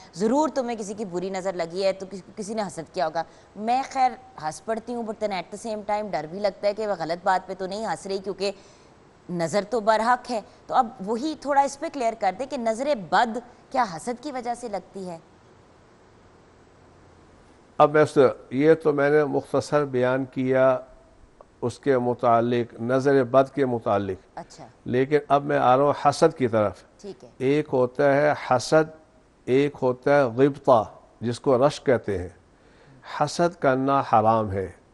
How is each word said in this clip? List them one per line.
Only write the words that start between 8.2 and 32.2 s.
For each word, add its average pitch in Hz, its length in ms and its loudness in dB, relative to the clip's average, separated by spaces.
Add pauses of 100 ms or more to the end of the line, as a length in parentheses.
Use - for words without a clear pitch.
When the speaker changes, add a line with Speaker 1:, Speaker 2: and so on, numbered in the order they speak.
Speaker 1:
नज़र 170 320 -2
तो 226 180 -4
बरहक 220 500 2
है। 214 140 -6 (240)
तो 156 60 -4
अब 226 280 0
वही 240 320 -4
थोड़ा 277 280 2
इस 277 140 -4
पे 330 120 -8
clear 233 260 -4
कर 196 180 -2
दे 240 140 -8
कि 277 120 -8
नज़र 233 360 -2
बद 220 480 0 (300)
क्या 262 100 0
हसद 226 380 -6
की 294 120 -10
वजह 240 220 -6
से 240 140 -10
लगती 196 360 -10
है? 170 160 -12 (2500)
Speaker 2:
अब 147 140 6
मैं 151 80 6
उस, 143 160 2 (340)
ये 147 220 4
तो 160 180 2
मैंने 147 320 2
मुख्तसर 139 600 -2
बयान 127 400 0
किया 131 600 2 (760)
उसके 127 360 0
मुतालिक, 120 840 2
नज़र 131 440 2
बद 131 240 4
के 139 180 -2
मुतालिक। 101 520 -2 (180)
Speaker 1:
अच्छा। 160 280 -18 (220)
Speaker 2:
लेकिन 131 340 0 (100)
अब 143 120 4
मैं 143 160 0
आ 127 160 4
रहा 139 120 4
हूँ 139 80 2 (100)
हसद 147 300 4
की 123 140 0
तरफ। 107 360 0 (180)
Speaker 1:
ठीक 196 200 -16
है। 120 180 -20
Speaker 2:
एक 143 280 0
होता 139 460 2
है 147 220 2 (140)
हसद, 151 420 2 (560)
एक 139 280 2
होता 127 380 0
है 127 220 2
गिब्ता, 131 760 2 (120)
जिसको 120 340 0
रश 139 220 2
कहते 110 400 0
हैं। 90 180 -10 (840)